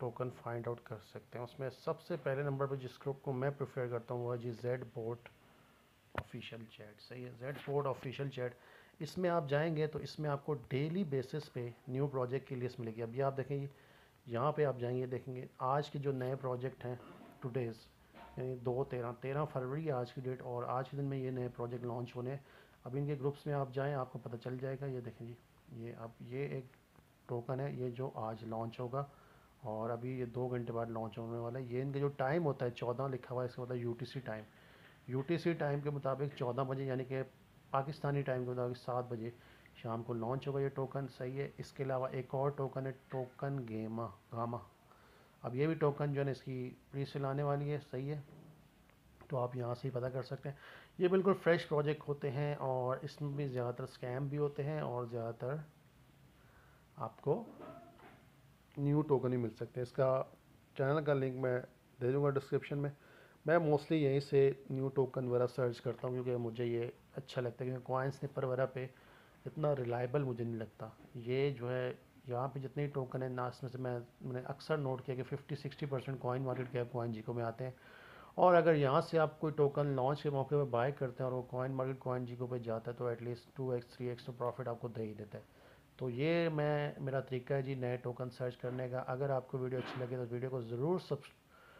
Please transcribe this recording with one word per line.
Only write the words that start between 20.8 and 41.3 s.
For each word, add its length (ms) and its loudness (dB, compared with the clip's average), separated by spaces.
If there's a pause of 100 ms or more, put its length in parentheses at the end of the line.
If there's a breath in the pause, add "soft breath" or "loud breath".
के 80 -8
दिन 100 0
में 120 -2
ये 120 -2
नए 200 -2
project 340 -4
launch 320 -4
होने 140 -2
हैं। 140 -6 (420 loud breath)
अब 100 -4
इनके 200 0
ग्रुप्स 300 -2
में 80 0
आप 180 0
जाएं, 220 0
आपको 240 -2
पता 200 -6
चल 200 -4
जाएगा। 280 -4
ये 140 -2
देखें 260 -10
जी, 100 -12 (380)
ये 200 -8
अब 200 -10 (100)
ये 240 -4
एक 280 -8 (520)
token 320 -2
है, 160 -2
ये 160 -2
जो 160 -4 (100)
आज 280 -4
launch 340 -4
होगा 280 -2 (580 loud breath)
और 240 -2
अभी 280 -4
ये 100 0
दो 200 -2
घंटे 240 -2
बाद 180 -2
launch 280 -4
होने 200 -4
वाला 200 -4
है। 140 -6
ये 100 0
इनका 180 -2
जो 80 4 (100)
time 260 4
होता 200 2
है 80 2
चौदह 360 0
लिखा 260 -4
हुआ 80 2
है, 60 0
इसका 140 -8
मतलब 160 -2
यूटीसी 440 -2
time। 220 -6 (640 loud breath)
यूटीसी 460 2
time 240 2
के 100 -2
मुताबिक 440 0
चौदह 300 2
बजे, 220 0
यानी 180 0
कि 180 -2 (500)
पाकिस्तानी 500 2
टाइम 220 0
के 60 0
मुताबिक 260 0
सात 280 -2
बजे 280 -4 (440 loud breath)
शाम 260 -2
को 120 -2
launch 340 0
होगा 120 0
ये 100 2
token। 380 -2
सही 280 -6